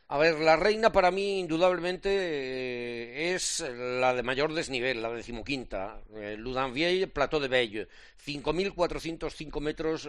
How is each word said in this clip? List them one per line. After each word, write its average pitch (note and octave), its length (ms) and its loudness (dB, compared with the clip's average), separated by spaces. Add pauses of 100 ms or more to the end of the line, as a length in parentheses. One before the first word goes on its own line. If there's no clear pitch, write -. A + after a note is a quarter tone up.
A C#3+ 100 -2
ver, D#3+ 220 6
la D#3+ 160 8
reina G#3+ 360 4
para F#3 180 6
mí, G3 300 -2
indudablemente, F3+ 680 2
eh, C3 1200 -2
es - 260 -2 (140)
la B2+ 380 2
de B2 100 0
mayor C3 300 2
desnivel, B2+ 480 -2
la A2+ 100 -2
decimoquinta, A2+ 920 -6 (120)
eh, G#2+ 240 -8
Ludanvielle, C3 680 0
Plateau C#3+ 320 0
de C#3 80 -2
Belle, A2+ 400 0 (300)
cinco D3 340 -4
mil F#3 220 -2
cuatrocientos D#3+ 600 -4
cinco D3+ 260 -8
metros D#3 480 -4